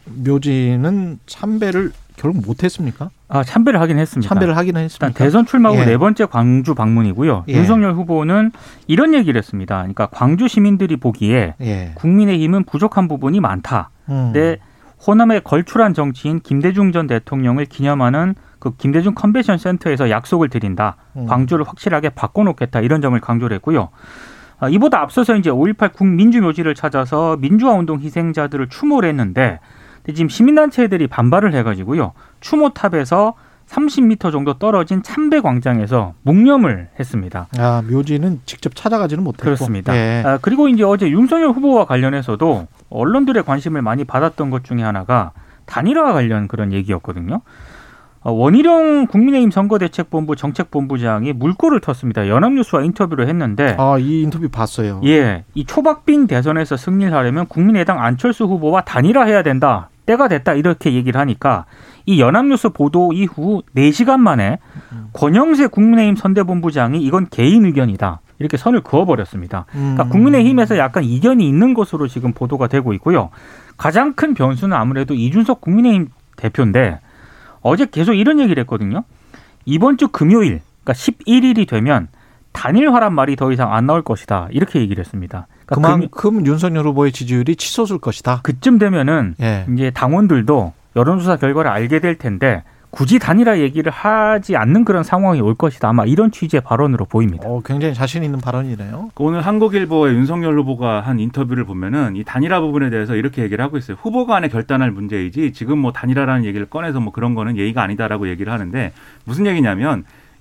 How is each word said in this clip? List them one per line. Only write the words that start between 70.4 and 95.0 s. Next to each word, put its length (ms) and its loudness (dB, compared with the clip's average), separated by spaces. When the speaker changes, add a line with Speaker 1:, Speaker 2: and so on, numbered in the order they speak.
Speaker 2:
약간 240 0
이견이 440 2
있는 280 2
것으로 320 -2
지금 260 -4
보도가 340 -4
되고 260 0
있고요. 360 0
가장 360 0
큰 200 -2
변수는 420 0
아무래도 380 -2
이준석 480 0
국민의힘 460 2
대표인데 600 0
어제 300 2
계속 240 0
이런 240 2
얘기를 220 2
했거든요. 420 -4
이번 320 2
주 100 2
금요일, 540 2
그러니까 100 -2
십일 500 0
일이 240 2
되면 400 0
단일화란 640 2
말이 220 0
더 160 0
이상 220 0
안 120 2
나올 160 2
것이다. 500 -4
이렇게 280 -2
얘기를 240 -2
했습니다. 420 -10
그러니까 100 -4
Speaker 1:
그만큼 340 2
Speaker 2:
금- 380 -2
Speaker 1:
윤석열 400 0
후보의 240 0
지지율이 460 -2
치솟을 420 -4
것이다. 440 -4
Speaker 2:
그쯤 360 2
되면은 600 0
Speaker 1:
예. 320 -2
Speaker 2:
이제 200 -2
당원들도 840 2
여론조사 420 2
결과를 320 0
알게 300 -2
될 180 -2
텐데 460 -2
굳이 300 2
단일화 400 2
얘기를 320 -2
하지 640 0
않는 260 4
그런 200 2